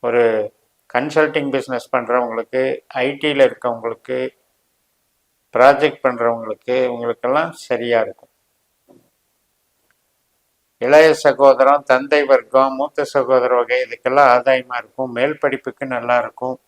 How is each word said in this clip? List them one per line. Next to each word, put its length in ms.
ஒரு 160
கன்சல்டிங் 600
பிசினஸ் 400
பண்றவங்களுக்கு, 680
ஐ 20
டில 280
இருக்கவங்களுக்கு, 720
ப்ராஜெக்ட் 500
பண்றவங்களுக்கு, 720
இவங்களுக்கெல்லாம் 680
சரியா 380
இருக்கும். 280
இளைய 260
சகோதரம், 680
தந்தை 300
வர்க்கம், 480
மூத்த 260
சகோதர 440
வகை, 260
இதுக்கெல்லாம் 500
ஆதாயமா 460
இருக்கும். 380
மேல் 240
படிப்புக்கு 420
நல்லா 280
இருக்கும். 340